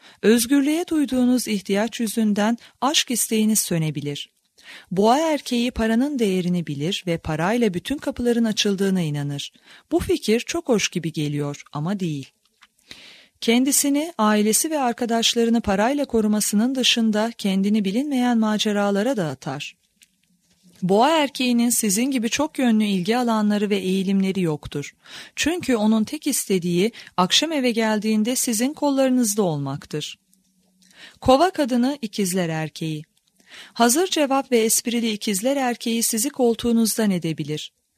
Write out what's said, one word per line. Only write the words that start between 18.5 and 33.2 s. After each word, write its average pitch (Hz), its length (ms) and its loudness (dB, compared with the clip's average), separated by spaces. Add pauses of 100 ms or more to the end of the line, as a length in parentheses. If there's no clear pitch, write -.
da 170 120 -2
atar. 139 500 -10 (1040)
Boğa 208 280 4
erkeğinin 247 600 2
sizin 220 340 0
gibi 262 260 -2
çok - 280 -2
yönlü 220 260 4
ilgi 196 320 0
alanları 208 540 0
ve 208 60 2
eğilimleri 190 640 0
yoktur. 151 540 -4 (420)
Çünkü 294 400 0
onun 214 280 2
tek 302 220 -8
istediği 185 680 0 (240)
akşam 233 360 2
eve 254 180 2
geldiğinde 220 640 0
sizin 247 360 0
kollarınızda 254 720 2
olmaktır. 147 760 -4 (1040)
Kova 277 300 4
kadını, 262 520 0
ikizler 190 460 -2
erkeği. 156 540 -6 (680)